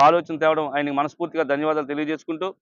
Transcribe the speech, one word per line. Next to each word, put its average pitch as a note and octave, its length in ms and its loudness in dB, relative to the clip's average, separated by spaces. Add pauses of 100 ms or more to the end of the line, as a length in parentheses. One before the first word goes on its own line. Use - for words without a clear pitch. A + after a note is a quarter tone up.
ఆలోచన E3 300 2
తేవడం D#3 380 2
ఆయనకి C#3+ 240 -2
మనస్ఫూర్తిగా D#3 520 -2
ధన్యవాదాలు D3+ 400 0
తెలియజేసుకుంటూ D#3 560 -6 (140)